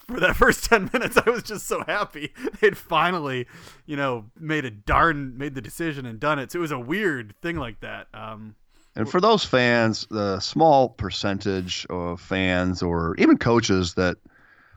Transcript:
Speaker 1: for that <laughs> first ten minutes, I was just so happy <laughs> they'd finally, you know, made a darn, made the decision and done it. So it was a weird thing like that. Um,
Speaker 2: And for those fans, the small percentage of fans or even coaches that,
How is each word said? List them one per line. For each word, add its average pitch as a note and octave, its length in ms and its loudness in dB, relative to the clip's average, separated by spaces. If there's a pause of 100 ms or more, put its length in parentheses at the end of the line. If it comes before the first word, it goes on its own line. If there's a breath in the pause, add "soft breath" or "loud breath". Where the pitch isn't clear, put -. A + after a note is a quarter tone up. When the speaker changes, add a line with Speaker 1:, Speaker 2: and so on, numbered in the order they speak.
Speaker 1:
for B3 120 -8
that F3 160 2
<laughs> - 80 4
first - 200 4
ten A3 280 2
minutes, A#3 240 -2
I - 140 4
was A#3+ 140 -4
just G#3 240 -10
so E3 180 -4
happy D#3 480 -6 (120)
<laughs> - 140 -8
they'd G3+ 160 4
finally, D#3 680 0 (400 loud breath)
you D3 100 -8
know, B2 400 -2
made D#3 280 -4
a A#2+ 80 -8
darn, C3+ 680 0
made C#3 160 -8
the C3 80 -8
decision C#3+ 420 -6
and A2+ 140 -10
done D3 220 0
it. A#2 100 -8
So F3 80 -6
it F3 40 -2
was D3+ 100 -4
a C3 80 -4
weird C3+ 520 -4 (100)
thing E3+ 140 -6
like A#2+ 220 -8
that. G#2 340 -14
Um, G#2+ 440 -14 (400)
Speaker 2:
And A2 120 -4
for F3+ 120 0
those G#3 240 4
fans, A#2+ 640 2
the G2+ 300 -2
small D3 480 4
percentage G2 1000 -4
of F2 320 -6
fans F#2 640 0
or E2+ 360 0
even D#4+ 200 6
coaches G#2+ 560 2
that, F2+ 220 0 (600 soft breath)